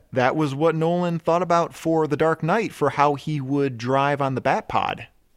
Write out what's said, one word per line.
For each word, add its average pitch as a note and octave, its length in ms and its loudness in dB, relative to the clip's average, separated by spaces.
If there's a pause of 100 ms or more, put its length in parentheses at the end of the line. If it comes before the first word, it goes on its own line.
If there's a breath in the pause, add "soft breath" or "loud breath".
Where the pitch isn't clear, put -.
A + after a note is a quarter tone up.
(120)
that B2 240 2
was D3+ 180 0
what D#3+ 200 0
Nolan E3+ 440 0
thought E3+ 240 0
about E3+ 320 0
for D#3+ 320 0
The C#3+ 100 0
Dark D#3+ 260 2
Knight, G3+ 300 0
for C#3+ 180 0
how C#3+ 240 2
he D3 260 -6
would C3+ 380 -2
drive C3+ 420 0
on C3+ 160 0
the B2 40 -2
Bat-Pod. G2+ 680 -2 (300)